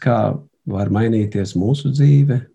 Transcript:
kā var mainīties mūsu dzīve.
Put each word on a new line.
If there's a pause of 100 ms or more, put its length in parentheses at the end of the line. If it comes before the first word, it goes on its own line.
kā (340)
var
mainīties
mūsu
dzīve. (160)